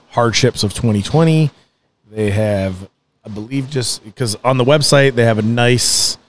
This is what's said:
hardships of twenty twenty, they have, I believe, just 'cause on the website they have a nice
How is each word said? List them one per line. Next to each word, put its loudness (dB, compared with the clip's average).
hardships 0
of -2
twenty 0
twenty, 2
they -2
have, -2
I -14
believe, -8
just -6
'cause -4
on 2
the 0
website 4
they 2
have 2
a -2
nice 0